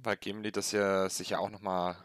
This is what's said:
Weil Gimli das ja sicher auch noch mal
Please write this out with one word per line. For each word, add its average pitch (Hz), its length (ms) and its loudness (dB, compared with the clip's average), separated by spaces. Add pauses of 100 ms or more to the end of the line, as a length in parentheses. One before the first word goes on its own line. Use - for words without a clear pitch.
Weil 104 140 0
Gimli 104 340 -6
das 98 200 -2
ja 98 380 4
sicher 92 300 -2
auch 98 100 0
noch 101 120 -12
mal 90 440 0